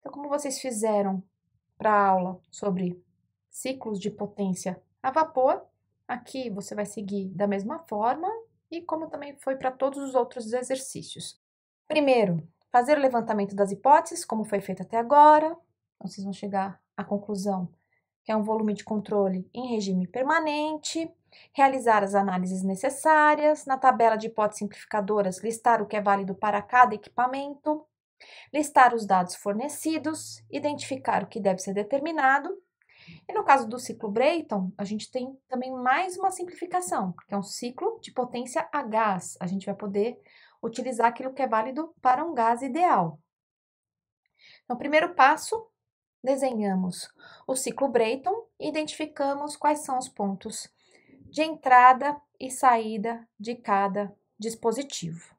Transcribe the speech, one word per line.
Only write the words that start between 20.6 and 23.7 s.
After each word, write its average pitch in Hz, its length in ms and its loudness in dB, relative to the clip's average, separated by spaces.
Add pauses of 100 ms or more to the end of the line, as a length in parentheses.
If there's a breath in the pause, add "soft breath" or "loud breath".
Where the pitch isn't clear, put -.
realizar 262 520 4
as 196 120 -2
análises 185 480 0
necessárias, 302 1000 2
na 262 140 -2